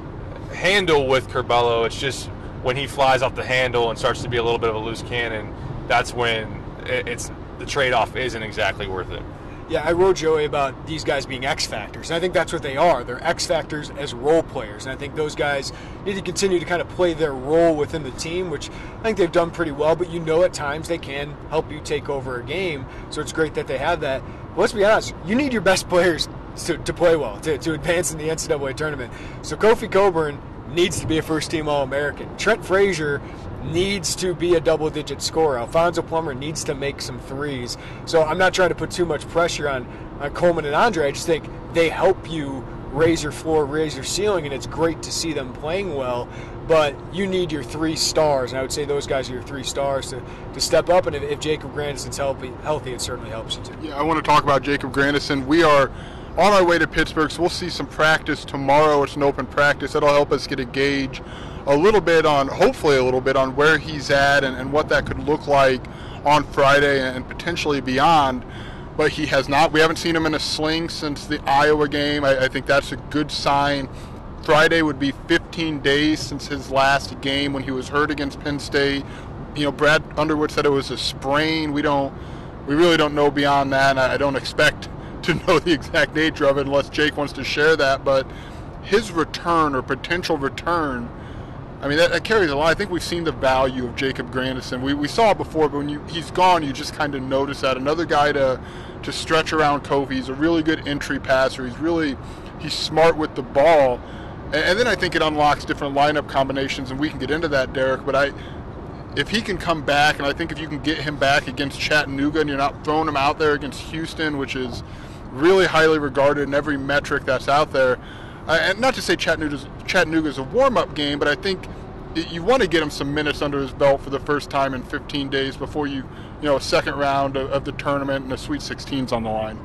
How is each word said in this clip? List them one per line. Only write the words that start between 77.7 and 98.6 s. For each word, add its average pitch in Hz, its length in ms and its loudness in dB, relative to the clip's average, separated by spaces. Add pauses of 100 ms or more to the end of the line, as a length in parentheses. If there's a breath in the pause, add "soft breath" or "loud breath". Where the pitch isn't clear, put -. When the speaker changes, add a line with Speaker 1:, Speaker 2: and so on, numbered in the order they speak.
Speaker 3:
was 127 180 -4
hurt 147 220 2
against 143 300 -4
Penn 143 180 -4
State. 139 460 0 (500 loud breath)
You 147 100 -2
know, 143 80 0
Brad 151 300 4 (140)
Underwood 151 340 2
said 147 160 0
it 147 40 6
was 139 200 0
a 117 80 -4
sprain. 151 720 0
We 143 80 0
don't, 143 320 2 (540 loud breath)
we 143 80 0
really 165 220 6
don't 151 180 2
know 147 160 4
beyond 139 420 2
that. 135 180 4
And 135 100 2
I, 123 140 4
I - 20 0
don't 139 180 0
expect - 540 0 (160)
<laughs> - 180 -12
to 170 120 0 (120)
know 165 140 6
the 175 120 0
exact 147 440 0
nature 156 300 2
of 139 120 4
it 139 80 0
unless 139 220 0
Jake 151 280 0
wants 143 180 -4
to 135 100 -8
share 156 320 4
that. 135 280 2
But 135 220 2 (560 loud breath)
his 208 300 0
return 160 640 2
or 120 60 0
potential 170 540 -2
return, 139 720 -2 (720 loud breath)
I 143 60 -6
mean, 143 120 0
that, 170 120 4
that 170 140 0
carries 202 260 4
a 139 60 0
lot. 151 100 2
I 160 80 4
think 196 160 -2
we've 170 120 -2
seen 175 200 -4
the 160 100 0
value 131 540 2
of 117 80 -8
Jacob 131 380 -4
Grandison. 127 500 -4
We, 139 120 0
we 147 120 -2
saw 226 240 4
it 180 80 2
before, 156 300 2
but 143 100 -4
when 143 100 -4
you, 147 200 -6
he's 160 240 -8
gone, 180 320 6
you 139 80 -4
just 143 240 -8
kinda 143 240 -4
notice 135 400 -2
that. 131 160 2
Another 151 280 0
guy 147 280 4
to, 135 280 2 (440 loud breath)